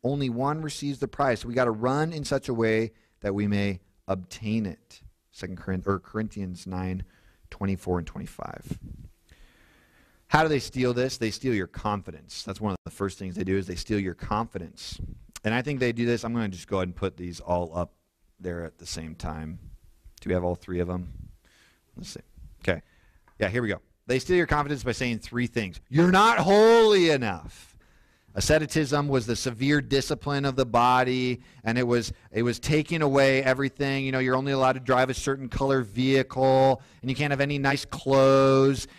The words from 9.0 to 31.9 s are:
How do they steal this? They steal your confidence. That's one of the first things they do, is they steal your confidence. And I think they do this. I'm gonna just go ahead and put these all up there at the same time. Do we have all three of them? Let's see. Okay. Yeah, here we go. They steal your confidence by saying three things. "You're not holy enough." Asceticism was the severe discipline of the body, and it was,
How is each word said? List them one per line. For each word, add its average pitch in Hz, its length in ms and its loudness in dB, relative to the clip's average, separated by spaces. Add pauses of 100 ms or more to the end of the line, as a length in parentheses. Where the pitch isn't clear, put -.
How 156 160 4
do 160 60 2
they 147 100 2
steal 123 340 -2
this? 127 240 -2
They 113 140 -2
steal 123 240 -2
your 92 120 -2
confidence. 90 760 -6
That's 98 160 -10
one 104 140 -2
of 87 120 -6
the 85 60 -12
first 98 260 -6
things 92 180 -10
they 98 80 -6
do, 95 140 0
is 95 80 -2
they 92 100 -10
steal 104 240 -2
your 92 140 -4
confidence. - 840 -8 (440)
And 107 100 0
I 123 80 0
think 139 180 -6
they 123 120 2
do 117 140 -2
this. 117 180 0
I'm 117 100 -4
gonna 113 160 -2
just 90 180 -12
go 101 100 -2
ahead 92 120 -2
and 87 60 -10
put 95 220 -6
these 87 220 -10
all 87 360 -2
up 87 180 -4 (460)
there 87 240 -8
at 80 140 -14
the 85 80 -20
same 80 300 -12
time. 78 420 -10 (640)
Do - 80 -10
we 90 40 0
have 90 100 0
all 90 120 -2
three 87 260 -6
of 87 60 -2
them? 90 260 -6 (840)
Let's - 140 -14
see. - 100 -16 (420)
Okay. 82 200 -2 (580)
Yeah, 104 100 0
here 117 120 -2
we 113 80 -2
go. 92 120 -4 (240)
They 127 140 0
steal 180 180 0
your 170 100 2
confidence 143 360 -2
by 123 80 -2
saying 120 280 -2
three 120 280 -4
things. 101 320 -4 (100)
"You're 165 220 6
not 214 280 6
holy 208 720 8
enough." 107 600 -4 (640)
Asceticism 147 760 2
was 127 180 0
the 117 80 -2
severe 131 440 0
discipline 139 640 -2
of 139 120 -2
the 131 100 2
body, 127 760 2 (200)
and 113 140 0
it 127 60 2
was, 120 280 0 (200)